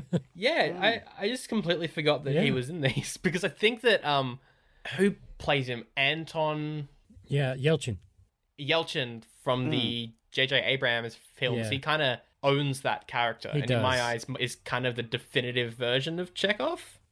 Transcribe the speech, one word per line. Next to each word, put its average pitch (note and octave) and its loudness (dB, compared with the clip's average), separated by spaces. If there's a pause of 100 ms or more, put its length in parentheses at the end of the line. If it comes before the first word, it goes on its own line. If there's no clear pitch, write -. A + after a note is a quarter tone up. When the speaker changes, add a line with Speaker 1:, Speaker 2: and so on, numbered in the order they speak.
(340)
Speaker 1:
Yeah, A3+ 0
Speaker 2:
Mm. F3 -6
Speaker 1:
I, A3 2 (160)
I G3+ -2
just B3+ -6
completely E3+ 0
forgot D3 0
that C#3 0
he G3 4
Speaker 3:
Yeah. G#3+ 4
Speaker 1:
was B2+ -2
in E3 -6
these C3+ 0
<laughs> - -16
because E3+ 0
I G3 2
think A3+ 0
that, G#3+ 4
um, C3+ 0 (600)
who F#3+ 4 (240)
plays C#3+ 0
him? A#2+ -6 (100)
Anton? D3+ 0 (380)
Speaker 3:
Yeah, C3+ 0
Yelchin. C#3 0 (640)
Speaker 1:
Yelchin C#3+ -2 (200)
from B2+ 2
the A#2 -2
Speaker 2:
Mm. A2+ -18 (180)
Speaker 1:
J C3 2
J C3 2
Abrams A#2 0
films. - -2
Speaker 3:
Yeah. A2 -2
Speaker 1:
He C3+ 0
kinda D3 0 (220)
owns C#3 2
that - -2
character, A#2 -2
Speaker 3:
He D3 2
Speaker 1:
and A#2+ 0
in A#2+ 4
my B2+ 4
Speaker 3:
does. B2 2
Speaker 1:
eyes A#2 -2
m-, B2+ -6
is B2 -2
kind B2+ -2
of B2 -2
the A#2+ -2
definitive B2 -2
version C3 0
of F3+ -8
Chekhov. B3 -2 (140)